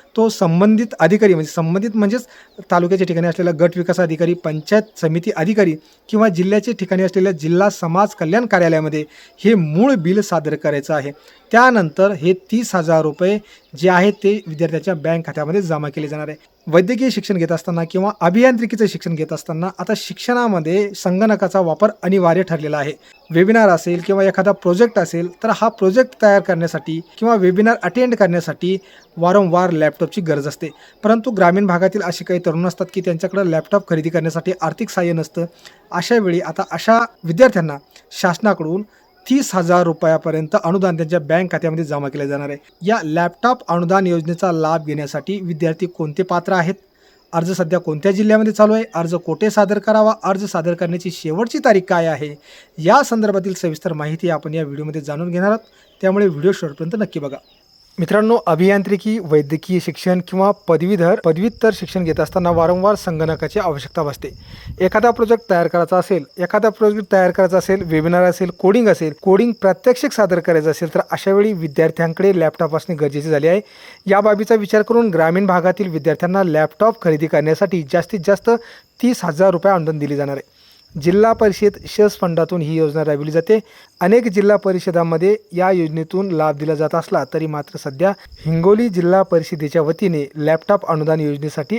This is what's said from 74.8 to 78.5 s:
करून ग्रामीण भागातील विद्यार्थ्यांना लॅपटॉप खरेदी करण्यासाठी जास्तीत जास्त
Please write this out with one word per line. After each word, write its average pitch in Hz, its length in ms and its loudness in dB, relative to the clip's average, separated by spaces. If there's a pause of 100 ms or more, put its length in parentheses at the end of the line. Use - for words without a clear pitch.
करून 226 280 2
ग्रामीण 165 360 2
भागातील 185 420 0
विद्यार्थ्यांना 165 540 -2
लॅपटॉप 175 600 0
खरेदी 156 240 0
करण्यासाठी 160 560 0 (100)
जास्तीत 175 340 -2
जास्त 202 240 2 (520)